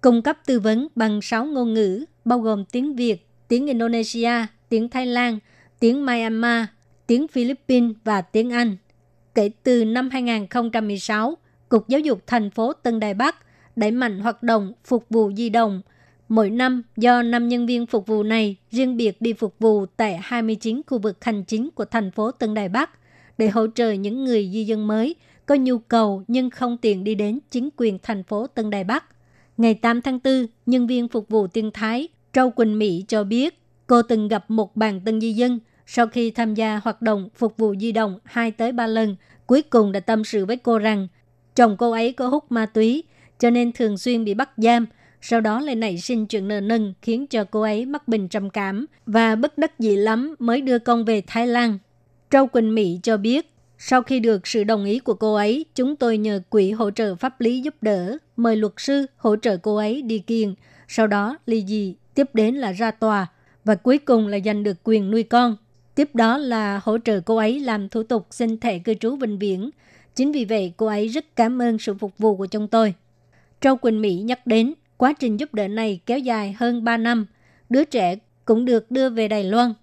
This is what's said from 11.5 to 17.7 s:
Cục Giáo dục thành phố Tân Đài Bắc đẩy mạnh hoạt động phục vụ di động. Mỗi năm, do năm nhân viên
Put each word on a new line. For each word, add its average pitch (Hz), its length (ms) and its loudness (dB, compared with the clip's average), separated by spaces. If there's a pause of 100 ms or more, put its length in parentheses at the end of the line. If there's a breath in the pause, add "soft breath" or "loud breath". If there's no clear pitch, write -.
Cục 226 200 2
Giáo 269 120 2
dục 269 260 -2
thành 220 240 -2
phố 233 220 -2
Tân 233 280 -4
Đài 208 140 -4
Bắc 254 220 -2 (400 soft breath)
đẩy 214 140 2
mạnh 226 300 -2
hoạt 226 220 -4
động 214 300 0 (120)
phục 233 260 0
vụ 214 260 2
di 233 120 -2
động. 208 340 0 (460 soft breath)
Mỗi 220 220 4
năm, 247 320 0 (140)
do 240 260 4
năm 240 260 0
nhân 240 180 0
viên 240 200 -2